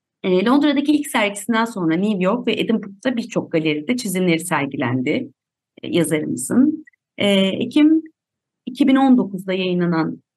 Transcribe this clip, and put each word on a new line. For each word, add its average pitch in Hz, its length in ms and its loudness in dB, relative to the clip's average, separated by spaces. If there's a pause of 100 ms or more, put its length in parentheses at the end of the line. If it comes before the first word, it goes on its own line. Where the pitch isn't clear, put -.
(240)
E, 185 220 2
Londra'daki 285 460 2
ilk 294 160 0
sergisinden 220 580 -2
sonra 175 300 -2
New 190 280 0
York 226 240 0
ve 226 120 0
Edinburgh'da 226 580 -4
birçok - 340 -6
galeride 156 460 -2
çizimleri 180 420 0
sergilendi, 143 920 -4 (520)
e, - 40 -10
yazarımızın. 165 960 0 (340)
E, 202 100 0 (120)
Ekim 302 640 2 (640)
iki - 220 0
bin 262 80 4
on 269 220 6
dokuzda 190 360 -2
yayınlanan 175 680 0 (160)